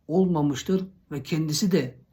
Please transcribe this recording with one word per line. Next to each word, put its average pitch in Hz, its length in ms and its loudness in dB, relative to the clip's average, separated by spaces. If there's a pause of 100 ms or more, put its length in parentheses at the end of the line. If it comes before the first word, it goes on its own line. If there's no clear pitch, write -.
olmamıştır 175 760 0 (260)
ve 139 120 -8
kendisi 160 480 0
de 139 280 0 (140)